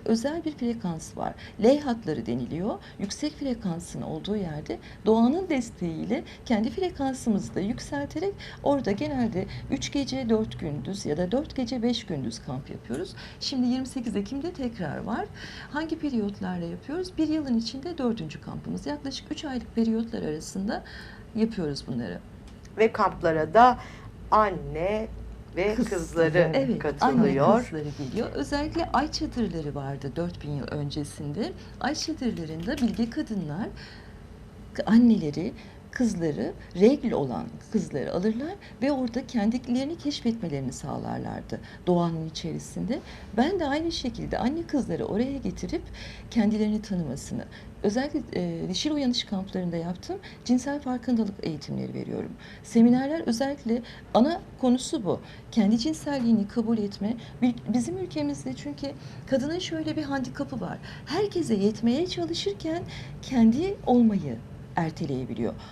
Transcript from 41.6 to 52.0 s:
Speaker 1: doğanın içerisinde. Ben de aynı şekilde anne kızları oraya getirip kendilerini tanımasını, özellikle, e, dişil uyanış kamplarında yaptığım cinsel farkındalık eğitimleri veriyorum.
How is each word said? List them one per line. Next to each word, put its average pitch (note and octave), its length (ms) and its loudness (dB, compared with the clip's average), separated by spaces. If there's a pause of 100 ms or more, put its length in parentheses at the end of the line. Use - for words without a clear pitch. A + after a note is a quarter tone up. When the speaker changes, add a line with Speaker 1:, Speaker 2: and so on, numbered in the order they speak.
Speaker 1:
doğanın E3 420 2
içerisinde. E3+ 720 -4 (360)
Ben E4+ 240 2
de D4+ 60 0
aynı D#4+ 260 0
şekilde A3+ 460 -4
anne D4+ 280 0
kızları G3 380 0
oraya C4 340 0
getirip G3+ 440 -4 (480)
kendilerini G#3+ 520 2
tanımasını, C#3+ 600 -4 (380)
özellikle, C#4 380 2 (140)
e, E3 340 -2
dişil F#3 220 0
uyanış C4+ 340 2
kamplarında F#3 520 -2
yaptığım F3 420 -4 (260)
cinsel C#4 360 2
farkındalık A#3+ 600 0
eğitimleri C#3+ 520 -4
veriyorum. A#2+ 380 -4 (300)